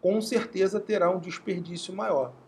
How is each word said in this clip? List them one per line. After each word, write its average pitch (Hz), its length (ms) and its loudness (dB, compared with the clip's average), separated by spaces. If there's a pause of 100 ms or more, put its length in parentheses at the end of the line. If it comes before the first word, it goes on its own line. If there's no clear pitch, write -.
com 202 180 4
certeza 202 600 0
terá 185 300 2
um 185 80 0
desperdício 175 760 -6
maior. 165 380 0 (160)